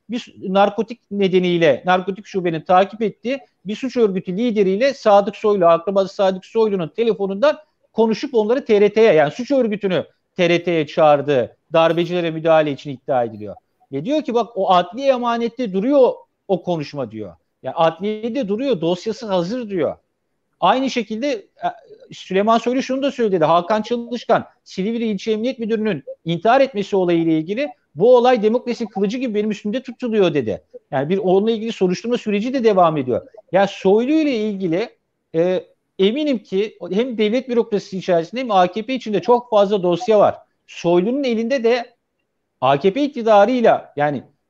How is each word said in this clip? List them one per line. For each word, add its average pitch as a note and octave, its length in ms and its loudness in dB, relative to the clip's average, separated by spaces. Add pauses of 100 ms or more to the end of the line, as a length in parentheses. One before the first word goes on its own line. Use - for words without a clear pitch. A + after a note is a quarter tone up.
bir A3+ 100 -8
su-, - 120 -16 (220)
narkotik G3+ 460 0 (120)
nedeniyle, F3+ 720 2
narkotik F#3 400 -2
şubenin E3+ 360 -4
takip G3 400 2
ettiği A#3 380 -4 (260)
bir G3+ 100 -8
suç B3+ 220 -8
örgütü F#3+ 400 0
lideriyle G#3+ 560 0
Sadık G3+ 420 2
Soylu, G#3 300 0
akrabası F#3 500 2
Sadık F#3+ 300 0
Soylu'nun G3 500 -2
telefonundan G#3+ 600 -2 (360)
konuşup A3 420 0
onları A#3 300 0
T G#3 160 4
R G#3 120 4
T'ye, D#3+ 200 6
yani D3+ 180 4
suç A#3+ 200 -8
örgütünü G3+ 540 0 (300)
T F3 140 2
R E3+ 140 2
T'ye E3+ 240 -2
çağırdı, D3 680 2 (160)
darbecilere E3 580 0
müdahale D#3+ 400 2
için C#3 180 -10
iddia C3 340 -4
ediliyor." G#2+ 320 -10 (360)
Ve C#3 140 -8
diyor D4 160 -2
ki, B3+ 120 -6
"Bak A#3 220 -2
o F#3+ 160 0
adli F3+ 300 0
emanette A#3+ 720 -2
duruyor A#3+ 400 4 (340)
o F#3 160 -2
konuşma." C#3+ 480 -6
diyor. G2 240 -12 (280)
Yani C3 120 -10
adliyede G#3 720 -2
duruyor, G#3+ 340 -4
dosyası F3+ 440 -4
hazır G3+ 440 -4
diyor. C#3+ 260 -4 (640)
Aynı B3 300 2
şekilde, A#3 420 -6
e, - 360 -8 (440)
Süleyman G#3 460 0
Soylu A#3+ 260 -2
şunu C4 200 -4
da C#4 80 -2
söyledi. F#3+ 340 0
Hakan F3 360 2
Çalışkan, A#3 640 -4 (180)
Silivri A3+ 420 -6
İlçe A3 260 -4
Emniyet A3 280 -4
Müdürü'nün G#3+ 440 -4 (220)
intihar F#3+ 360 2
etmesi G#3 340 -2
olayıyla E3+ 380 2
ilgili, G3 360 -4 (260)
"Bu A3+ 200 6
olay B3 280 4
demokrasi A#3 440 -2
kılıcı G3+ 300 -4
gibi B3 180 -4
benim G#3+ 160 -2
üstümde G#3 300 -6
tutuluyor." A3 520 -2
dedi. A2 280 -4 (300)
Yani C#3+ 180 -2
bir F#3+ 80 0
onunla G3 340 2
ilgili A3+ 200 -4
soruşturma G3 460 -2
süreci G#3+ 360 -4
de C4 100 -2
devam F#3 340 4
ediyor. B2 300 -2 (240)
Yani F#3+ 200 4
Soylu A3+ 420 2
ile D4 220 0
ilgili, G3 540 -4 (460)
e, F3 280 0 (360)
eminim B3+ 380 0
ki G3+ 400 -6 (140)
hem A3+ 260 -2
devlet A3 320 -2
bürokrasisi A3 480 -2
içerisinde F3 440 -2
hem B3 100 -6
A F#3 160 4
K A3 160 -8
P C4 100 -6
içinde G#3+ 280 -4
çok A#3+ 280 0
fazla G3+ 340 2
dosya F3 360 2
var. C3 160 4 (320)
Soylu'nun F#3 560 0
elinde A#3 400 -2
de A#3 300 -2 (680)
A C#3 180 2
K F#3+ 140 2
P C#4 100 -2
iktidarıyla, A3 920 2
yani C#3+ 280 -2 (260)